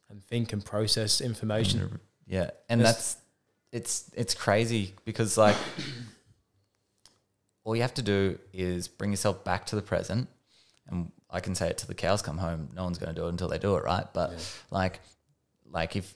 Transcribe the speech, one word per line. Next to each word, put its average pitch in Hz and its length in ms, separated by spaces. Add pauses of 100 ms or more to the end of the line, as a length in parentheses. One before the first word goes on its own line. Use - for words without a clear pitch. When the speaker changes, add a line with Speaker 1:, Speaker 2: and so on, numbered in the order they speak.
(100)
Speaker 1:
and 101 140
think 117 280
and 101 120
process 107 560
information? 110 600
Speaker 2:
Mm, 92 200 (260)
yeah, 90 240 (200)
and 117 100
Speaker 1:
It's 113 100
Speaker 2:
that's, - 260 (540)
it's, - 440
it's - 200
crazy 110 600 (100)
because, 110 340
like, 104 220
<coughs> - 60 (2000)
all 113 120
you 117 60
have 127 120
to 131 80
do 98 360 (140)
is 90 360
bring 101 220
yourself 101 340
back 92 220
to - 100
the 104 60
present. 95 460 (600)
And 87 240 (180)
I 117 100
can 95 140
say 87 140
it - 100
till - 80
the 92 80
cows 98 260
come 78 180
home. 82 360
No 92 100
one's 87 140
gonna 85 160
do 82 120
it 85 40
until 87 180
they 80 100
do 98 180
it, - 80
right? 90 280
But 82 200
Speaker 1:
Yeah. 85 60 (320)
Speaker 2:
like, 92 300 (720)
like 82 260
if, - 200